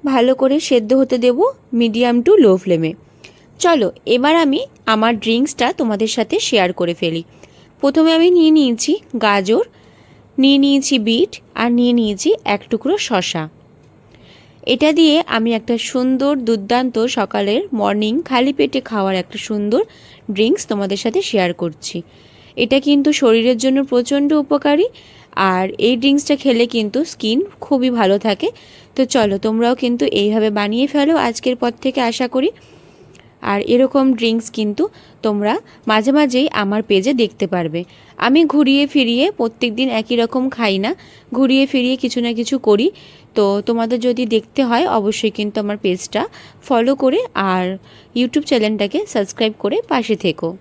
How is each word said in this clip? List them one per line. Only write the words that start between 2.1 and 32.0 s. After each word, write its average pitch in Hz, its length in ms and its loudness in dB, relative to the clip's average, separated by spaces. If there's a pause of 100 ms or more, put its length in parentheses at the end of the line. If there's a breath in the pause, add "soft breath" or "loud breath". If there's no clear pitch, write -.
to 359 60 4 (120)
low 190 200 6
flame-এ। 160 280 0 (680 loud breath)
চলো 311 280 2 (280)
এবার 277 180 2 (100)
আমি 285 160 0 (340)
আমার 226 200 2 (100)
ড্রিঙ্কসটা 240 440 0 (120)
তোমাদের 220 360 -2
সাথে 226 200 -2 (120)
শেয়ার 190 220 2 (100)
করে 175 200 -2
ফেলি। 165 240 -4 (580 soft breath)
প্রথমে 320 360 4
আমি 339 200 4
নিয়ে 320 200 6
নিয়েছি 262 360 0 (320)
গাজর, 202 380 2 (760 soft breath)
নিয়ে 277 260 4
নিয়েছি 277 320 2 (120)
বিট, 240 240 0 (300)
আর 240 160 0
নিয়ে 247 220 2
নিয়েছি 214 300 -2 (240)
এক 202 160 -4
টুকরো 262 260 -2 (120)
শসা। 180 360 -4 (1300 soft breath)
এটা 294 160 2 (100)
দিয়ে 302 160 6 (200)
আমি 226 140 0 (100)
একটা 233 160 -2 (160)
সুন্দর 262 400 0 (160)
দুর্দান্ত 240 480 -2 (220)
সকালের 208 440 -2 (180)
মর্নিং 208 340 0 (160)
খালি 262 280 0
পেটে 277 220 0 (100)
খাওয়ার 190 320 -2
একটা - 160 -12 (100)
সুন্দর 214 340 -2 (540 loud breath)
ড্রিঙ্কস 226 360 0
তোমাদের 202 320 -4
সাথে 226 160 -2 (100)
শেয়ার 185 220 0 (100)
করছি। - 360 -8 (680 soft breath)
এটা 269 140 2 (100)
কিন্তু 285 220 4 (120)
শরীরের 226 420 4
জন্য 262 140 2 (140)
প্রচণ্ড 285 380 0 (140)
উপকারী, 294 440 0 (680 loud breath)
আর 185 120 0 (220)
এই 254 140 2
ড্রিঙ্কসটা 277 420 2
খেলে 240 220 2 (100)
কিন্তু 214 240 -2 (120)
স্কিন 226 280 -2 (260)
খুবই 262 240 0 (100)
ভালো 196 160 4 (120)
থাকে। 214 200 -2 (480 loud breath)
তো 269 60 0 (120)
চলো 208 220 2 (100)
তোমরাও 226 380 2
কিন্তু 240 200 -2 (180)
এইভাবে 214 280 0 (100)
বানিয়ে 220 340 -2
ফেলো 294 200 2 (140)
আজকের 240 340 -2
পর 240 100 -2 (120)
থেকে 269 160 -2 (120)